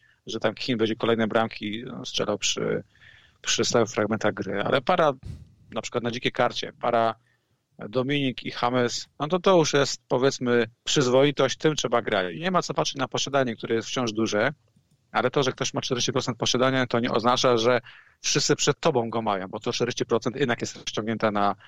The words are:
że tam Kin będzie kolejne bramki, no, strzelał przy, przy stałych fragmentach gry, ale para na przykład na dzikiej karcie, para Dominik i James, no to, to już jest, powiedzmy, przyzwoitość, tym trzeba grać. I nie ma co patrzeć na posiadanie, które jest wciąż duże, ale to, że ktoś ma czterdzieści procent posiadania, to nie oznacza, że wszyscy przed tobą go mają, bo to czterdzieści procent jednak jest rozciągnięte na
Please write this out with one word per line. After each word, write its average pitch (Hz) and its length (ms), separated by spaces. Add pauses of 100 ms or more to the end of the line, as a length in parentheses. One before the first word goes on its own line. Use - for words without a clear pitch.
(260)
że 113 140
tam 110 140
Kin 123 240
będzie 113 180
kolejne 113 320
bramki, 110 580
no, - 180
strzelał 107 340
przy, 110 440 (580)
przy - 240
stałych 117 260
fragmentach 107 440
gry, 98 280
ale - 200
para 170 300 (580)
na 113 120
przykład 120 220
na 120 60
dzikiej 123 220
karcie, 113 480
para 113 340 (720)
Dominik 131 580
i - 60 (100)
James, 120 440 (120)
no 143 100
to, 180 120
to 190 180
już 156 140
jest, 139 360
powiedzmy, 123 580 (180)
przyzwoitość, 135 720
tym 117 200
trzeba 120 260
grać. 92 320
I 147 60
nie 175 100
ma 175 120
co 151 120
patrzeć 151 220
na 131 120
posiadanie, 131 480
które - 180
jest 113 140
wciąż 123 240
duże, 107 400 (600)
ale 113 180
to, 147 120
że 127 100
ktoś - 220
ma 135 60
czterdzieści 120 320
procent 123 260
posiadania, 131 480
to 117 140
nie 123 120
oznacza, 123 440
że 117 240 (400)
wszyscy - 360
przed - 240
tobą 120 300
go 113 120
mają, 98 260
bo 98 120
to 120 120
czterdzieści 123 340
procent 117 300
jednak 127 240
jest - 160
rozciągnięte 110 540
na 101 240 (140)